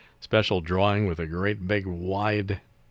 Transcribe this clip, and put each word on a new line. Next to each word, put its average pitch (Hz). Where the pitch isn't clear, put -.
special 107
drawing 98
with 85
a 82
great 92
big 101
wide 98